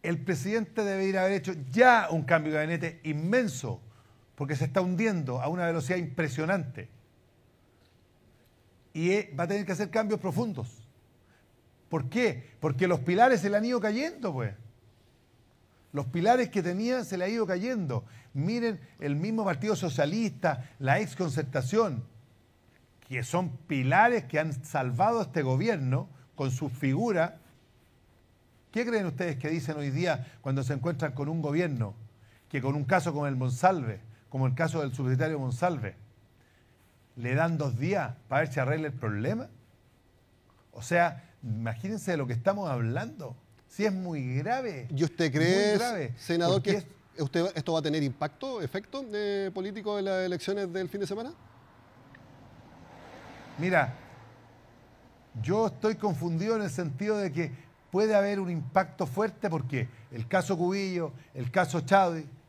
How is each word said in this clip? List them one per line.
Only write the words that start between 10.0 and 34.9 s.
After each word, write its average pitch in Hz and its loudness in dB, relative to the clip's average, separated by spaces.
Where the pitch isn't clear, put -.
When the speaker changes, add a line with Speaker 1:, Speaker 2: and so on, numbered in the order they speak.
Speaker 1:
profundos. 165 -2
¿Por 143 -2
qué? 196 0
Porque 147 0
los 175 2
pilares 202 6
se 202 0
le 202 2
han 214 2
ido 240 0
cayendo, 240 -2
pues. 110 -4
Los 143 -4
pilares 208 4
que 196 0
tenía 220 0
se 185 -6
le 180 0
ha 185 0
ido 226 0
cayendo. 180 -2
Miren, 214 0
el 143 -2
mismo 214 0
Partido 190 0
Socialista, 156 0
la 139 2
ex - -4
Concertación, 147 0
que 123 -4
son 175 0
pilares 180 4
que 151 -2
han 151 -2
salvado 151 2
a 208 0
este 147 -2
gobierno 135 0
con 135 -2
su 139 -4
figura. 165 0
¿Qué 233 -2
creen 220 0
ustedes 156 -2
que 151 -4
dicen 156 -2
hoy 143 -2
día 143 0
cuando 135 0
se 135 -2
encuentran 147 -2
con 143 -4
un 165 -2
gobierno 147 -2
que 139 -2
con 135 0
un 147 -2
caso 170 2
como 147 -2
el 139 0
Monsalve, 127 2
como 131 0
el 127 2
caso 160 0
del 135 -2